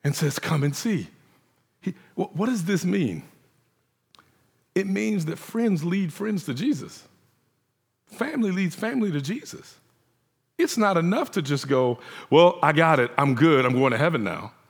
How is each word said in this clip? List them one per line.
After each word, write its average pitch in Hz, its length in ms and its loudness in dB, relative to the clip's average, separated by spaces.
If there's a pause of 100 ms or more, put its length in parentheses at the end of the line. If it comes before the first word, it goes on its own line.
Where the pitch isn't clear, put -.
and 143 100 0
says, 147 240 -2
"Come 151 260 -2
and 143 100 -2
see." 175 340 -4 (720)
He, 185 140 -8 (200)
wh-, 190 200 -4
what 196 120 -2
does 226 180 -2
this 185 200 -2
mean? 151 380 -2 (1500)
It 196 120 -2
means 196 400 -4
that 165 120 -8
friends 208 460 -4
lead 180 280 -4
friends 208 340 -6
to 139 80 -6
Jesus. 170 500 -6 (1000)
Family 247 440 -4
leads 185 240 -2
family 220 380 -4
to 147 80 -2
Jesus. - 560 -12 (840)
It's 339 180 0
not 202 200 2
enough 190 360 0
to 165 100 -2
just 135 260 -4
go, 127 320 2 (300)
"Well, 175 320 8
I 151 100 4
got 160 260 4
it. 120 180 0
I'm 139 200 4
good. 139 280 6
I'm 123 100 2
going 131 180 4
to 113 60 -2
heaven 147 260 0
now." 87 280 -6 (180)